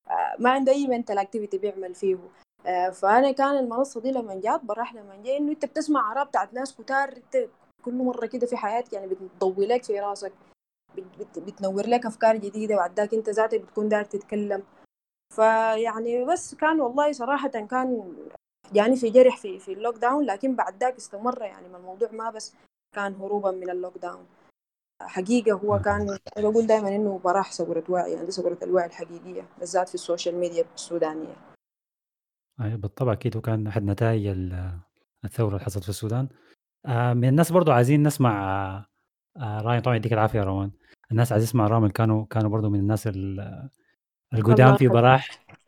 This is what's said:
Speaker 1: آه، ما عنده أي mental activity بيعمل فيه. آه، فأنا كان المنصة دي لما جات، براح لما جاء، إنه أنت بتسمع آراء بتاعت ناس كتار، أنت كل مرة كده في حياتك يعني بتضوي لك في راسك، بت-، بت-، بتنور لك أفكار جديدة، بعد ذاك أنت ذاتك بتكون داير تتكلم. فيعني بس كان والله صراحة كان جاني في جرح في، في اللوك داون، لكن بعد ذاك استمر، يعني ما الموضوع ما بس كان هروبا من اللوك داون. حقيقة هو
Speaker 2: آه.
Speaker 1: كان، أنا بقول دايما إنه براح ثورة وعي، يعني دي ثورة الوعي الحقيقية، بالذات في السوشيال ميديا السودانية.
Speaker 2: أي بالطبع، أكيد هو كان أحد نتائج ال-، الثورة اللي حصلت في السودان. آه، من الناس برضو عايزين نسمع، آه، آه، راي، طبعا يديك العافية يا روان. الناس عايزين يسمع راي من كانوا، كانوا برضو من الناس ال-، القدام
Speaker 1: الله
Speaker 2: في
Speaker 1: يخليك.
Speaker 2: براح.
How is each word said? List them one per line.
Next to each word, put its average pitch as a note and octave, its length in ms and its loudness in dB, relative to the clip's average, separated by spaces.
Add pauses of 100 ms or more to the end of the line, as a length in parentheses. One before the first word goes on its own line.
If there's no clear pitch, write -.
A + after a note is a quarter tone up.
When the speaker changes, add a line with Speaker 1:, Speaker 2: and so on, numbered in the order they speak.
(100)
Speaker 1:
آه، D#2 280 -2
ما B3 120 2
عنده C4 220 2
أي C#4 140 0
mental A#3 380 -2
activity G#3 320 -8
بيعمل F#3+ 380 -6
فيه. F#3+ 220 -2 (500)
آه، F3+ 240 0
فأنا A3+ 420 4
كان C#4 260 0
المنصة B3 420 -4
دي C4 120 -4
لما G#3+ 280 -6
جات، C4+ 240 -2
براح A3+ 300 -8
لما G3+ 280 -20
جاء، C4+ 160 -4
إنه D4 140 -2
أنت D4 120 -8
بتسمع C#4+ 480 -2
آراء C#4 120 -2
بتاعت G3+ 300 -4
ناس C4 220 -8
كتار، C4+ 320 -2
أنت C4 400 -4 (360)
كل B3 100 -6
مرة B3 320 -2
كده A#3+ 200 -4
في A#3+ 100 -4
حياتك A3 360 -4
يعني G3 140 -8
بتضوي F#3+ 600 -2
لك B3 180 0
في G3+ 160 -4
راسك، G3+ 320 -8 (640)
بت-، F#3 220 -16
بت-، - 200 -14
بتنور G3 480 -4
لك A#3+ 200 0
أفكار A3 300 2
جديدة، G#3+ 400 -4
بعد F3+ 240 0
ذاك G#3 140 -2
أنت A3 140 -2
ذاتك A3 320 0
بتكون G#3+ 280 -4
داير G#3 160 0
تتكلم. G#3 580 -6 (720)
فيعني A3+ 880 2
بس E4+ 300 -4
كان D#4 260 0
والله C#4+ 320 0
صراحة C4+ 360 -2
كان A#3 680 -4 (560)
جاني A3 240 4
في A#3+ 140 0
جرح B3+ 260 8
في، F#3+ 220 -12
في F#3+ 140 -12
اللوك A3+ 240 -6
داون، B3+ 300 0
لكن A#3 300 -2
بعد F#3+ 240 -4
ذاك B3+ 160 0
استمر، A#3 460 -6
يعني F#3+ 260 -14
ما F3+ 100 -20
الموضوع F#3 340 -6
ما A3 180 -10
بس G#3+ 240 -14 (400)
كان G3+ 200 -6
هروبا G3 360 -4
من F#3 200 -6
اللوك F3+ 280 -8
داون. F3+ 280 -12 (760)
حقيقة G#3+ 500 0
هو G3+ 220 -2
Speaker 2:
آه. G3+ 80 2
Speaker 1:
كان، G3+ 360 -2 (200)
أنا G#3+ 100 2
بقول A3+ 180 2
دايما G#3+ 220 2
إنه G3 360 -2
براح F#3 280 0
ثورة E3 360 -4
وعي، F3+ 240 -2
يعني E3 140 -8
دي F#3 60 -8
ثورة F3+ 300 -4
الوعي F3+ 240 0
الحقيقية، F3 640 -14 (100)
بالذات F3+ 300 -2
في - 60 -12
السوشيال F3 400 -4
ميديا E3+ 300 -2 (100)
السودانية. D#3+ 600 -6 (1300)
Speaker 2:
أي A2 140 -4
بالطبع، G#2+ 360 -2
أكيد A2+ 240 -2
هو A2 60 -8
كان A2 240 -2
أحد G#2 180 -4
نتائج G#2 420 0
ال-، F2+ 520 -6 (460)
الثورة G#2+ 240 0
اللي G2 160 -4
حصلت G2 180 -6
في F2+ 60 -14
السودان. A2+ 400 -4 (580)
آه، B2 260 2
من A#2+ 160 4
الناس E3 240 4
برضو E3+ 200 6
عايزين B2+ 300 6
نسمع، B2 420 2
آه، G2 420 -4 (500)
آه، G#2+ 260 -6
راي، A#2 180 2
طبعا A#2+ 160 2
يديك G#2+ 160 -2
العافية A2 260 2
يا G2+ 60 0
روان. G2 260 -2 (400)
الناس A#2 220 2
عايزين A2 160 2
يسمع A2 180 2
راي A2+ 140 4
من G#2 100 4
كانوا، A2 400 2
كانوا G#2+ 200 0
برضو G#2+ 200 0
من G2+ 80 2
الناس G#2 280 0
ال-، G2 600 -8 (680)
القدام A2+ 320 8
Speaker 1:
الله C3 120 10
Speaker 2:
في C3+ 60 4
Speaker 1:
يخليك. A#2 180 6
Speaker 2:
براح. C3 260 6 (400)